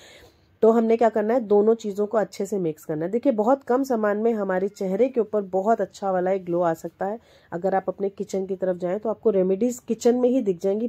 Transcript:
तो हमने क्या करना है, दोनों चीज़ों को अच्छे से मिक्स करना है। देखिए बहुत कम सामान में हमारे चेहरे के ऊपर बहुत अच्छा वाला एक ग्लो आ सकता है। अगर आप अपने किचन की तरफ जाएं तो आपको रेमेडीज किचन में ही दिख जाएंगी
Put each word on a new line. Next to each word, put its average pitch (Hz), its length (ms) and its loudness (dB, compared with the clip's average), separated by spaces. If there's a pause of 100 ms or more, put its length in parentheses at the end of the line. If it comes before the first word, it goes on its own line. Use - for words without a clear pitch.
(640)
तो 220 80 8
हमने 226 260 4
क्या 233 120 4
करना 220 240 0
है, 254 80 2
दोनों 208 340 4
चीज़ों 208 320 -4
को 220 100 -2
अच्छे 196 280 -2
से 196 140 -4
मिक्स 160 260 -4
करना 156 200 -4
है। 190 60 -6
देखिए 240 220 0
बहुत 226 300 0
कम 262 200 0
सामान 214 340 0
में 226 160 0
हमारे 196 360 -2
चेहरे 196 400 0
के 262 120 -4
ऊपर 208 220 -2
बहुत 190 380 0
अच्छा 196 300 -6
वाला 185 200 0
एक 190 140 -4
ग्लो 175 160 0
आ 165 140 2
सकता 175 300 -8
है। 214 140 -6 (320)
अगर 185 240 -2
आप 190 120 0
अपने 196 240 -4
किचन 190 340 -6
की 190 100 -6
तरफ 185 220 -2
जाएं 180 220 -4
तो 226 100 -6
आपको 220 220 -2
रेमेडीज 196 480 0
किचन 233 360 0
में 247 140 2
ही 254 120 2
दिख 190 200 -2
जाएंगी 214 280 -2